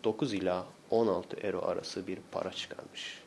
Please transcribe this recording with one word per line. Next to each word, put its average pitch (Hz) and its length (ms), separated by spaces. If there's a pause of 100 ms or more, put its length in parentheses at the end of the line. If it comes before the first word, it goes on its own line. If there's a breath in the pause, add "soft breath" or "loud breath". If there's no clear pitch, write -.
dokuz 113 300
ila 90 320 (240)
on 113 180
altı 90 300
euro 90 280
arası 87 420
bir 95 120 (120)
para - 200
çıkarmış - 760